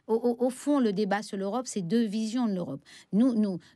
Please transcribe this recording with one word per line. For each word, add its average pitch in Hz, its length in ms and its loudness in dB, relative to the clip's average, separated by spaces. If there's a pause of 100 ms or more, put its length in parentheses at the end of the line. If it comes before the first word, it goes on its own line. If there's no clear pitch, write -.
au, 220 80 2
au, 240 300 0
au 262 40 2
fond, 285 320 0
le 220 100 4
débat 196 300 0
sur 202 160 -8
l'Europe, 202 280 -4
c'est 214 160 -4
deux 214 240 2
visions 220 400 -2
de 208 80 0
l'Europe. 160 280 -6 (320)
Nous, 233 220 4
nous, 202 240 0 (160)